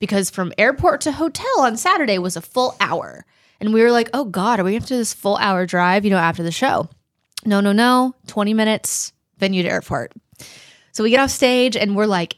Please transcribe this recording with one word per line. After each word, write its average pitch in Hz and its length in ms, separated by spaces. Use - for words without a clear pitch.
because 196 300
from 185 280
airport 277 440
to 302 100
hotel 330 480
on 233 160
Saturday 247 420
was 180 180
a 170 40
full - 400
hour. 151 440
And 214 120
we 226 100
were 240 100
like, 233 200
"Oh 269 120
God, 202 340
are 180 60
we 190 80
gonna 233 80
have - 80
to 262 60
do 247 40
this 220 160
full 202 220
hour 190 280
drive, 180 400
you 208 60
know, 196 80
after 170 240
the 170 80
show?" 165 380
No, 202 160
no, 202 100
no. 247 460
Twenty 208 260
minutes, - 600
venue 190 240
to 170 80
airport. - 420
So 220 140
we 226 60
get 254 100
off 269 100
stage 247 460
and 202 180
we're, 208 120
like, 180 320